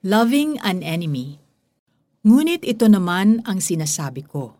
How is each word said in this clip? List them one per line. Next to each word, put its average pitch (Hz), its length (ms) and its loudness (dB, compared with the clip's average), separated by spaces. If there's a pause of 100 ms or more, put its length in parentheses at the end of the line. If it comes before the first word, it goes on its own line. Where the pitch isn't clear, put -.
Loving 262 560 2
an 180 240 -4
enemy. 147 480 -6 (880)
Ngunit 302 400 4
ito 233 240 0
naman 202 560 2
ang 190 160 -6
sinasabi 147 640 -6
ko. 131 360 -10